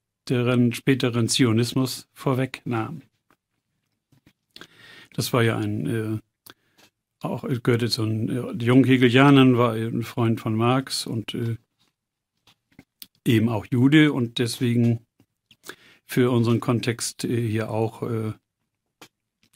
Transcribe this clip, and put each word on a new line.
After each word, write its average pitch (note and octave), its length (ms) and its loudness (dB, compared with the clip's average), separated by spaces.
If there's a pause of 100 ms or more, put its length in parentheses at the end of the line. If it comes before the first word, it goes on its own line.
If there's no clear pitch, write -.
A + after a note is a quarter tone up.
(300)
deren, B2 420 2
späteren A#2+ 560 0
Zionismus A#2+ 840 0
vorwegnahm. C3 880 -6 (2000)
Das - 200 -6
war B2+ 80 2
ja A2+ 160 0
ein, G#2+ 300 -4
äh, A2 320 -6 (1040)
auch, - 220 -8
äh, B2+ 200 -4
gehörte A#2 260 0
zu A2 160 -4
den, A2 240 -4
äh, B2+ 340 -6
Junghegelianern, C3 960 6
war A#2 160 2
ein A2+ 300 -4
Freund A2+ 360 -2
von A2 160 -4
Marx B2 520 -2
und, A2+ 260 -8
äh, A#2 220 -6 (1700)
eben A2+ 240 2
auch G#2 160 -6
Jude C#3+ 480 4
und A#2+ 240 -6
deswegen A#2 640 0 (1040)
für B2 240 0
unseren A#2 300 0
Kontext, - 680 -4
äh, A#2 220 -4
hier A2 240 -4
auch, A2 320 -4
äh, A2 300 -6 (1200)